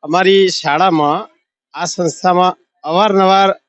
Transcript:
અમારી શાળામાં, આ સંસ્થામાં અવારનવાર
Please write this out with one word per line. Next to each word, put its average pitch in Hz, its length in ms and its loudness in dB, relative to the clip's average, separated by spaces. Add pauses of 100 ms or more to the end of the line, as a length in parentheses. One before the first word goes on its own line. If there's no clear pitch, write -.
અમારી 185 460 2
શાળામાં, 160 800 -2 (460)
આ 156 100 -8
સંસ્થામાં 180 720 -2 (260)
અવારનવાર 190 680 2 (160)